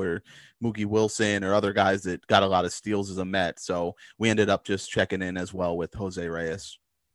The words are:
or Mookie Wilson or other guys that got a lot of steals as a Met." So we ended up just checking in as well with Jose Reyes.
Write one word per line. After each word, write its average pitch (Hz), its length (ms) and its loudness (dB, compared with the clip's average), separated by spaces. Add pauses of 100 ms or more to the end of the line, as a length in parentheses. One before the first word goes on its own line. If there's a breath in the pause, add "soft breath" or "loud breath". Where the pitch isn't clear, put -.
or 90 200 -2 (400 loud breath)
Mookie 107 240 -2
Wilson 104 560 2
or 95 100 2
other 101 200 2
guys 98 320 4
that 87 200 -6
got 101 160 6
a 98 60 4
lot 90 180 2
of 87 80 -4
steals 101 380 -4
as 92 80 -6
a 92 60 -4
Met." 92 340 -2
So 87 360 -4 (220 loud breath)
we 110 140 2
ended 107 180 4
up 98 160 0
just 98 240 -4
checking 95 320 0
in 92 160 -4
as 90 160 -8
well 87 240 -2
with 82 160 -6
Jose 92 340 -6
Reyes. 82 520 -8 (340)